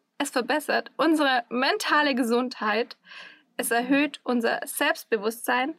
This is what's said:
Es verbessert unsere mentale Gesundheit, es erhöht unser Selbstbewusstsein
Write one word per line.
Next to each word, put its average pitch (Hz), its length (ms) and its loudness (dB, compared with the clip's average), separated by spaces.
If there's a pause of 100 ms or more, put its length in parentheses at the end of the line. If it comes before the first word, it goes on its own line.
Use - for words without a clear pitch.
(180)
Es 285 140 -4
verbessert 302 680 -2
unsere 285 500 2
mentale 294 680 2
Gesundheit, 240 840 0 (580)
es - 160 -4
erhöht 277 540 2
unser 240 400 0
Selbstbewusstsein 254 1120 -2